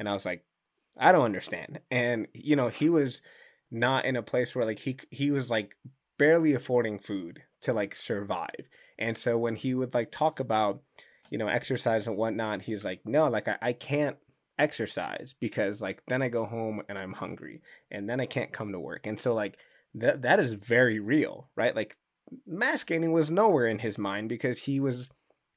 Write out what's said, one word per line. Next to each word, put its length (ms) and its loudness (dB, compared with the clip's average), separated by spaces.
And 80 -4
I 60 0
was 120 -4
like, 180 -6
"I 140 10
don't 120 8
understand." 540 -4
And, 420 0
you 220 2
know, 100 2
he 240 2
was 320 2
not 340 2
in 120 0
a 60 -2
place 320 0
where, 120 2
like, 140 -4
he, 180 -6
he 200 0
was, 180 0
like, 280 -2
barely 360 6
affording 440 0
food 420 -8
to, 120 0
like, 220 -2
survive. 720 -6
And 180 -2
so 220 2
when 160 0
he 200 -2
would, 200 -2
like, 160 0
talk 300 0
about, 420 0
you 80 -4
know, 80 -2
exercise 640 0
and 80 -4
whatnot, 460 -2
he's 220 -6
like, 220 -6
"No, 220 4
like, 180 -2
I, 160 -2
I 120 0
can't 420 -2
exercise 800 -4
because, 420 -2
like, 280 -8
then 120 0
I 100 0
go 160 -2
home 420 -6
and 100 -8
I'm 140 -8
hungry, 500 -12
and 180 -8
then 80 -2
I 80 -2
can't 260 -6
come 200 -8
to 80 -8
work." 260 -10
And 140 -6
so, 140 0
like, 220 -4
that, 280 0
that 180 4
is 140 0
very 440 4
real, 560 0
right? 220 2
Like, 200 -4
mass 380 -2
gaining 280 0
was 180 4
nowhere 360 6
in 120 2
his 180 -4
mind 320 -4
because 300 -2
he 220 -2
was 280 -2